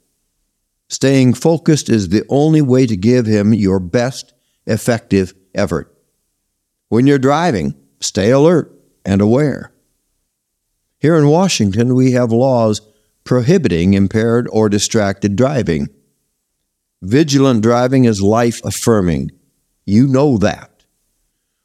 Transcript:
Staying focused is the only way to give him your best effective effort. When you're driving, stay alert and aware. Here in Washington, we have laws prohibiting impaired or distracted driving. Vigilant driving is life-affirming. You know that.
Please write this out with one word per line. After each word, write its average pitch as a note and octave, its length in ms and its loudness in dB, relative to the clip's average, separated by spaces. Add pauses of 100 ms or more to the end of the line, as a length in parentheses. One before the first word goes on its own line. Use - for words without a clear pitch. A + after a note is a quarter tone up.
(880)
Staying C3 460 2
focused D#3+ 540 0
is G#2+ 200 0
the G2 200 0
only D3+ 340 2
way C3 240 2
to A2 100 -4
give A#2 300 0
him G#2+ 260 2
your G2 280 0
best A#2+ 520 -6 (340)
effective G#2+ 680 -2 (200)
effort. F2+ 380 -6 (960)
When A#2+ 180 2
you're C#3+ 120 4
driving, C3 560 -2 (260)
stay G2 300 -2
alert D3+ 420 2 (320)
and F#2+ 160 0
aware. B2 520 -2 (1300)
Here D#3+ 180 0
in D3 120 4
Washington, B2 640 0
we B2+ 180 2
have B2 180 -2
laws A#2 500 0 (440)
prohibiting A#2+ 720 0
impaired A2+ 580 0
or A2 160 2
distracted G2+ 640 -2
driving. G#2 540 -2 (1120)
Vigilant C3+ 600 0
driving B2 420 2
is G#2+ 180 0
life-affirming. G#2 1080 -2 (540)
You G#2+ 220 2
know C3+ 320 0
that. - 460 -6 (800)